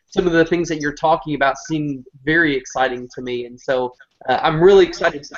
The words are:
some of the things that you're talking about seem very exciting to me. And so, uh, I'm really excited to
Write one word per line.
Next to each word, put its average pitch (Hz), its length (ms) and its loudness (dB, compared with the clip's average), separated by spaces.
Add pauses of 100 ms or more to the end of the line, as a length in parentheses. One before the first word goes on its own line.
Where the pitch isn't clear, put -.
(120)
some 180 140 0
of 170 60 -2
the 165 120 4
things 170 240 -2
that 156 120 -4
you're 147 120 -4
talking 156 440 -2
about 135 200 0
seem 147 480 -6 (200)
very 156 320 0
exciting 127 580 -4
to 131 80 -12
me. 123 240 -8
And 123 140 -20
so, 127 340 -4 (340)
uh, 127 140 0
I'm 156 180 0
really 190 240 8
excited 170 380 -2
to - 160 -18